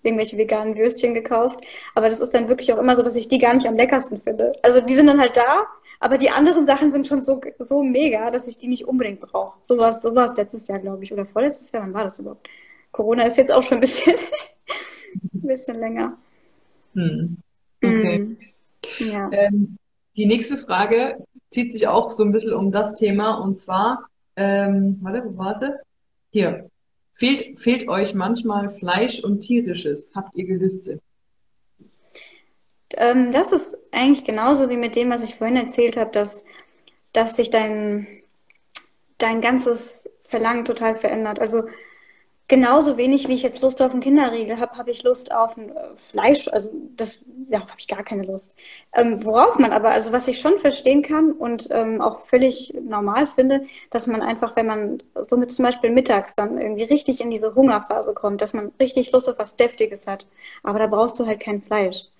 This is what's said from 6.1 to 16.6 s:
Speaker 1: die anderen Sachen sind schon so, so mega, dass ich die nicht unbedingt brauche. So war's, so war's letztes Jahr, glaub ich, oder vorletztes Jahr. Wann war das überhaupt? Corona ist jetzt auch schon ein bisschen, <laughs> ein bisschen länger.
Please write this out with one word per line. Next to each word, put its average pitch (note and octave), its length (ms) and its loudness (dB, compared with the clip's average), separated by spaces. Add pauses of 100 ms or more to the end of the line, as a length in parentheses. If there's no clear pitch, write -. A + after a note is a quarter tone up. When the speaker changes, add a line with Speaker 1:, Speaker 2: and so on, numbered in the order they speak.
Speaker 1:
die C4 120 4
anderen D4+ 380 4
Sachen C#4+ 240 4
sind C#4 160 0
schon C#4 140 0
so, C4 200 0 (180)
so C#4 220 0
mega, B3 480 0
dass B3 180 -6
ich A#3 100 -14
die B3 100 -12
nicht B3 200 -4
unbedingt A#3+ 340 -2
brauche. F#3+ 400 -8
So B3 160 2
war's, A3+ 240 2
so A3+ 120 -2
war's B3 220 2
letztes G#3+ 320 -6
Jahr, G3 120 -6
glaub G3 220 -10
ich, G3 120 -12
oder G3+ 120 -6
vorletztes C#4 460 -4
Jahr. A3 120 -8
Wann F#3+ 100 -10
war G#3 100 -6
das F#3+ 160 -10
überhaupt? - 280 -18 (440)
Corona A3+ 320 0
ist A#3+ 140 2
jetzt C4 140 4
auch B3+ 120 6
schon B3+ 140 0
ein A3+ 40 2
bisschen, - 320 4
<laughs> - 1200 -10
ein F#3+ 140 -6
bisschen B3+ 320 -4
länger. A3+ 380 -6 (760)